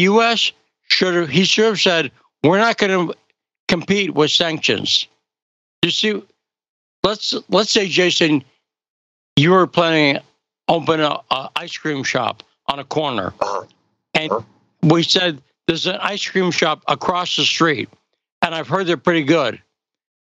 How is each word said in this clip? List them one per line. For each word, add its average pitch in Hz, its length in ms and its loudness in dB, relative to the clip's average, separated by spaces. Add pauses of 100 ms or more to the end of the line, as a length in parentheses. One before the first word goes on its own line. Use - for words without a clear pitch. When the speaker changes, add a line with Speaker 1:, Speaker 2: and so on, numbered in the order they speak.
Speaker 1:
U 220 140 4
S 233 280 0 (360)
should 185 260 0
have, 170 160 -2
he 170 160 2
should 214 200 2
have 214 140 0
said, 165 320 0 (320)
"We're 170 140 4
not 226 220 2
gonna 190 340 0 (540)
compete 180 480 -2
with 151 160 2
sanctions." 135 760 -2 (800)
You 170 80 0
see, 208 320 -2 (800)
let's, 208 320 -2 (140)
let's 196 220 2
say, 202 160 0
Jason, 156 560 2 (920)
you 156 160 4
were 180 160 6
planning 156 480 2
to - 80 -8 (440)
open 160 340 2
a, 147 180 0 (100)
a 135 260 -6
ice 165 220 -10
cream 139 260 -6
shop 110 380 -4 (260)
on 143 120 -4
a 135 40 -12
corner. 123 560 -4
Speaker 2:
Uh-huh. 98 260 -4 (500)
Speaker 1:
And 156 160 -2
Speaker 2:
Uh-huh. 220 100 -2 (400)
Speaker 1:
we 160 220 4
said, 175 360 0 (280)
"There's 165 180 -2
an 185 120 -4
ice 190 300 -6
cream 185 220 0
shop 156 380 -2
across 175 480 -2
the 147 100 0
street, 147 440 0 (520)
and 165 140 -2
I've 147 120 -6
heard 180 200 -2
they're 170 100 0
pretty 165 260 0
good." 131 380 0 (680)